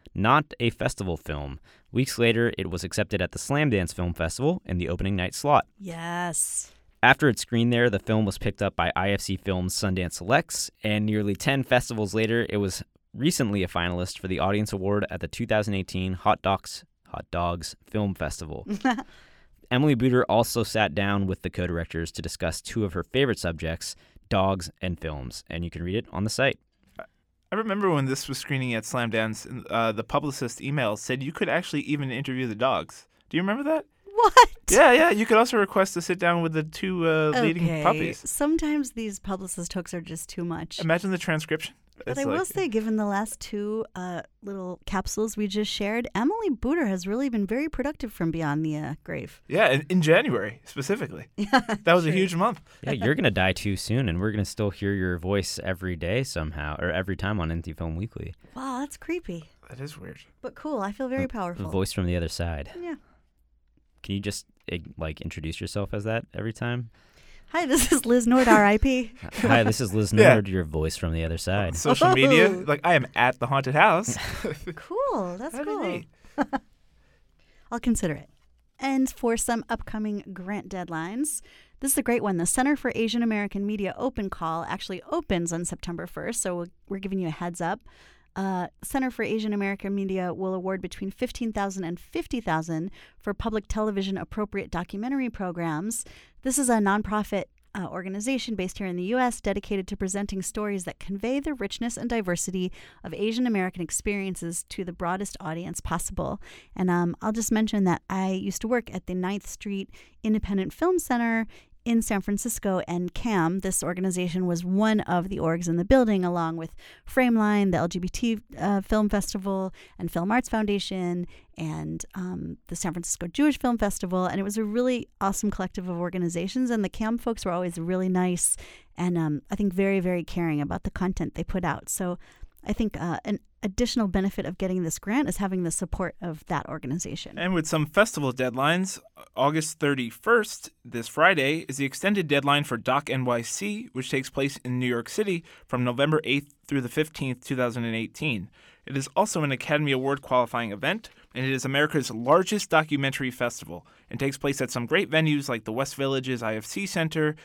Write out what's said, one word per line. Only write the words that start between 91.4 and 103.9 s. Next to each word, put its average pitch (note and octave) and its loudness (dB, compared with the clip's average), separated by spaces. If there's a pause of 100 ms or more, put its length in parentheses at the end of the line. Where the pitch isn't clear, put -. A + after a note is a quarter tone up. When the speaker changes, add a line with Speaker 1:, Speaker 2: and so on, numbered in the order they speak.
Speaker 2:
thousand G3 -4
and E3+ -6
fifty - -6
thousand E3 -2 (280)
for G3+ -4
public G#3+ -4
television G3 -2
appropriate G#3 -6
documentary A#3 -4
programs. F3 -4 (380)
This C4 0
is B3+ 2
a A#3+ 6
nonprofit, G#3 0 (300)
uh, F#3+ -6
organization G#3 -4
based F#3 -4
here G3 -4
in F3+ -4
the F3+ -4
U A3+ 0
S B3 0
dedicated G3 -2
to G3+ -6
presenting G3+ -4
stories G3+ -4
that - -10
convey A3+ -2
the D4 -4
richness A#3 -6
and A#3+ -6
diversity F#3 -2 (320)
of E3 -10
Asian A3+ 0
American F#3 0
experiences F#3 -4